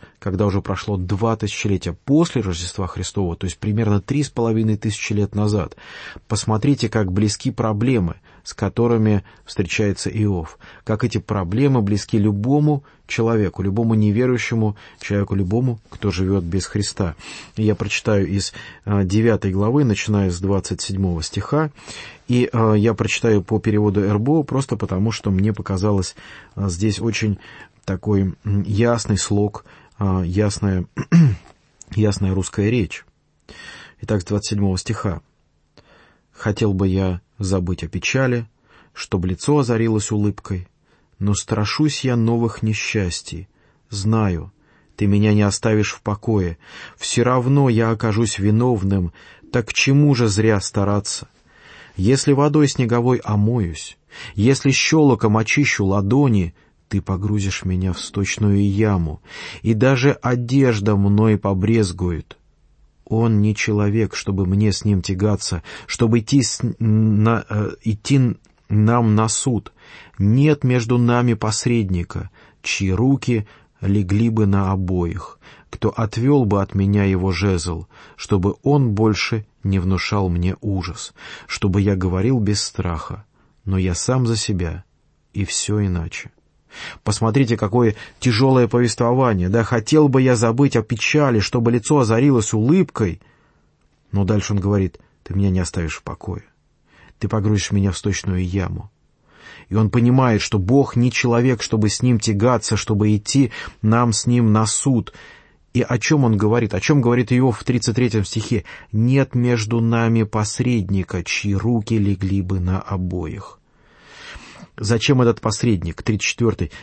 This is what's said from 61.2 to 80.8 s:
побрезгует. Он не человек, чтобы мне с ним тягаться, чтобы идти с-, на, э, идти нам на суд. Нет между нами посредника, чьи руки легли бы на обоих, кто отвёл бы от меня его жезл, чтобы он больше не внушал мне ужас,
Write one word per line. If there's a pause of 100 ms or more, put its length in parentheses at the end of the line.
побрезгует. (680)
Он
не
человек,
чтобы
мне
с
ним
тягаться, (220)
чтобы
идти
с-, (160)
на,
э, (120)
идти (320)
нам
на
суд. (440)
Нет
между
нами
посредника, (320)
чьи
руки (360)
легли
бы
на
обоих, (300)
кто
отвёл
бы
от
меня
его
жезл, (280)
чтобы
он
больше (160)
не
внушал
мне
ужас, (340)